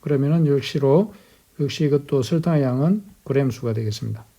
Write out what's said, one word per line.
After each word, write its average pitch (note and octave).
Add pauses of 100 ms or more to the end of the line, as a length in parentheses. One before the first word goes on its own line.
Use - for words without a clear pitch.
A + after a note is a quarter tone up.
그러면은 D3
역시로, C#3+ (460)
역시 D3+
이것도 C#3+
설탕의 D#3+
양은 D3 (220)
그램 C3+
수가 A#2
되겠습니다. A2 (140)